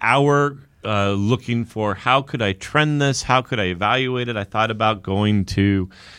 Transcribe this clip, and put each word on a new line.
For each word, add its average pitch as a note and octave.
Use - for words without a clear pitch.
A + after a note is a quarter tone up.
hour, C#3+
uh, G2+
looking A#2
for G#2+
how C3
could C#3
I G2
trend D3
this? C#3
How C3
could B2+
I G2+
evaluate A#2+
it? A#2
I G2+
thought A2
about A2
going G2+
to, G2